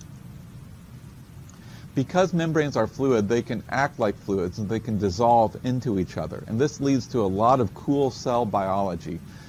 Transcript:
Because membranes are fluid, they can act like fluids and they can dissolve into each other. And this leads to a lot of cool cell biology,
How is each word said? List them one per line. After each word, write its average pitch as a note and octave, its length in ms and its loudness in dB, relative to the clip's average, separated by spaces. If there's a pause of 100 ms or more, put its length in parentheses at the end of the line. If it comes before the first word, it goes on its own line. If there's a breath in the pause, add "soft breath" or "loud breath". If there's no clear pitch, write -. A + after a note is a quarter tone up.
(1900 loud breath)
Because F3+ 400 2
membranes D#3+ 420 2
are A2 120 2
fluid, A#2+ 400 2
they A#2 140 4
can A#2 280 -4
act C3+ 300 -2
like G#2 160 2
fluids F#2 420 -2
and G#2 100 -4
they A2 120 0
can A2 180 -2
dissolve G#2+ 680 4
into B2+ 360 0
each - 180 -4
other. E2+ 300 -8
And A2 120 -2
this D3 200 0
leads C#3 280 2
to B2 120 0
a G#2 80 2
lot A2+ 320 4
of G#2 120 0
cool C#3 380 2
cell A#2+ 340 0
biology, F#2+ 760 -2 (280 loud breath)